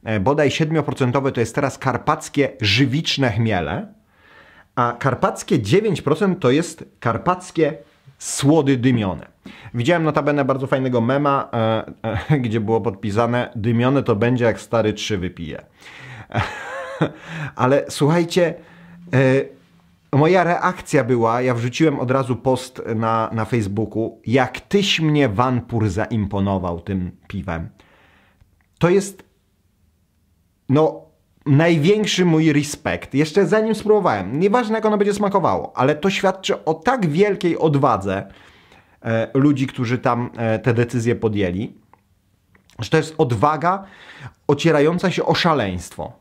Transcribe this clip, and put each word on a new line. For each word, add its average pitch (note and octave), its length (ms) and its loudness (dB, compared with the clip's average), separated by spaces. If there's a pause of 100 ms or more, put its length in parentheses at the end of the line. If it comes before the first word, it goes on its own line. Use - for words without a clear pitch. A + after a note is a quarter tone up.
e, A2 160 -2
bodaj C#3 320 2
siedmioprocentowe, C#3 800 0
to - 80 -4
jest A2+ 160 -2
teraz C#3 220 -2
karpackie C3+ 720 -2 (120)
żywiczne B2+ 680 0
chmiele, G#2 640 -2 (840)
a A#2+ 240 0
karpackie F3 600 0
dziewięć F3+ 400 0
procent E3+ 380 0
to B2 120 2
jest D#3 340 -2 (140)
karpackie D#3+ 760 -2 (460)
słody C#3 540 2
dymione. A2+ 500 0 (460)
Widziałem D#3+ 300 2
notabene D3 420 0
bardzo C3 220 -2
fajnego C3 340 0
mema, C#3 520 0
e, A2+ 400 -2 (360)
e, D3+ 100 4
<laughs> A#2+ 60 -2
gdzie A2 140 -2
było A2 220 0
podpisane: A#2 720 -2
„Dymione A#2+ 480 2
to A2+ 120 2
będzie, A#2+ 300 2
jak G#2+ 140 2
stary G#2+ 340 0
trzy G#2 240 -4
wypije”. E2+ 480 -8 (640)
<laughs> - 1300 -8
Ale B2+ 340 2
słuchajcie, E3 640 0 (1600)
e, C#3 40 4
moja F3 260 4
reakcja E3+ 600 0
była, A#2 380 2
ja B2+ 120 0
wrzuciłem B2+ 460 0
od B2+ 120 -2
razu C3 240 0
post B2+ 460 -4 (140)
na, A2+ 380 0
na A2 120 -2
Facebooku: G#2+ 800 -4
„Jak B2 340 0
tyś G3+ 400 0
mnie, D3+ 300 2
Wanpur, A#2+ 600 0
zaimponował G2 920 -2
tym F2+ 300 -4 (160)
piwem”. E2+ 420 -8 (1080)
To E3+ 100 4
jest, F#3+ 340 0 (1500)
no, D3+ 340 2 (420)
największy E3+ 800 4
mój D#3+ 280 4
respekt. C#3+ 600 -4
Jeszcze D#3 320 2
zanim A3 300 2
spróbowałem, D3+ 640 0
nieważne G#3+ 360 2
jak A3 100 -4
ono G#3+ 120 2
będzie G3+ 160 2
smakowało, F#3+ 640 0
ale C#3 180 2
to G3 140 0
świadczy F#3+ 560 -2
o D#3+ 80 0
tak A#3+ 320 0
wielkiej F3 520 0
odwadze, G#2+ 720 0 (720)
e, A2+ 320 -2
ludzi, C#3 340 2
którzy B2 300 -4
tam, A#2+ 400 -2
e, A2+ 220 0
te B2 140 0
decyzje A#2 420 0
podjęli, G2+ 640 -2 (1000)
że A2+ 100 -8
to D#3+ 80 2
jest D#3 200 -2
odwaga D#3 640 0 (640)
ocierająca D#3+ 640 2
się - 140 -2
o E3 100 2
szaleństwo. G2 840 -2